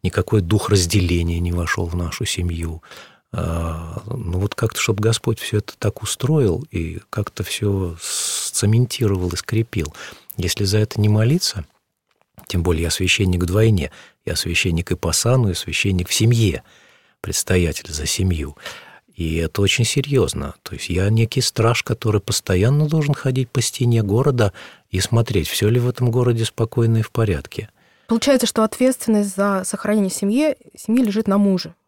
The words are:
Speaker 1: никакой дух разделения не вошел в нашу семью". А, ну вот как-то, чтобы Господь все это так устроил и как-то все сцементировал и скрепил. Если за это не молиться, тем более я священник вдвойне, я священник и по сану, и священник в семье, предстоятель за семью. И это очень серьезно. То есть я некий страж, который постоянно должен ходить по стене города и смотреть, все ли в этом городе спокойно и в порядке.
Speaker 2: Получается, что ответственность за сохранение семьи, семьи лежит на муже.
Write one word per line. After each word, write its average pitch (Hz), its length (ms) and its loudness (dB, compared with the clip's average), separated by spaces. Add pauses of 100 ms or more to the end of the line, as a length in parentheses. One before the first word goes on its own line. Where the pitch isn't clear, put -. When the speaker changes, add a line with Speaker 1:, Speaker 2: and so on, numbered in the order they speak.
Speaker 1:
никакой 101 400 0
дух 98 280 2
разделения 87 680 2
не 87 120 0
вошел 87 340 -2
в 85 100 -6
нашу 87 300 -4
семью". 85 560 -4 (500)
А, 82 760 -4
ну 85 340 -4
вот 101 140 -2
как-то, - 260 -2
чтобы 107 220 0
Господь 113 380 0
все - 180 -2
это - 200 -6
так - 240 -2
устроил 123 720 0
и 82 280 -6 (100)
как-то - 340 -6
все 95 560 -2
сцементировал 104 1300 0
и 87 60 -6
скрепил. 107 580 -4 (420)
Если - 280 -2
за 98 140 2
это 107 220 0
не 104 80 4
молиться, 110 560 2 (840)
тем 87 140 0
более 82 220 2
я 80 60 -2
священник 92 520 0
вдвойне, 92 480 2 (360)
я 76 100 -4
священник 85 560 -2
и 90 40 0
по 82 160 -4
сану, 120 380 2
и 85 40 -2
священник 90 540 -2
в - 60 -4
семье, 113 480 2 (580)
предстоятель - 720 -2
за 76 140 -6
семью. 78 500 -2 (600)
И 80 200 -2
это 82 260 -2
очень 104 220 2
серьезно. 135 760 0
То - 120 -12
есть - 160 -10
я 92 200 0
некий 113 320 2
страж, 113 400 0
который 107 380 -2
постоянно 117 680 0
должен 147 260 0
ходить 131 360 -2
по 127 120 0
стене 117 400 2
города 113 500 2 (380)
и 92 100 -2
смотреть, 101 480 2
все - 220 0
ли 120 100 2
в 123 80 0
этом 123 220 0
городе 120 340 2
спокойно 113 540 0
и 110 40 2
в - 80 -4
порядке. 101 580 -2 (400)
Speaker 2:
Получается, 240 380 2
что - 180 0
ответственность 220 720 0
за 196 280 0
сохранение 202 460 0
семьи, 254 460 0 (200)
семьи 240 280 0
лежит 214 240 0
на 196 100 4
муже. 185 360 2 (140)